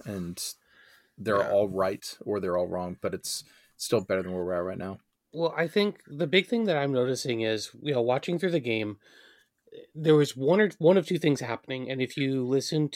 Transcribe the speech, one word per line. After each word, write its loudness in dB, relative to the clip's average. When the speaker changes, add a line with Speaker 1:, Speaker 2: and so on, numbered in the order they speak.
Speaker 1:
and -8
they're 0
Speaker 2:
Yeah. 0
Speaker 1:
all 4
right -4
or -2
they're -2
all 0
wrong, -6
but -4
it's -8
still 0
better -2
than -6
where -2
we're -2
at 0
right -6
now. -8
Speaker 3:
Well, -2
I 0
think -2
the -4
big 4
thing 0
that 2
I'm 0
noticing 0
is, -2
you -4
know, 2
watching 0
through 0
the 0
game, -2
there 6
was 4
one 4
or, 4
one 6
of 4
two 0
things 2
happening. -6
And -4
if -2
you -2
listen 0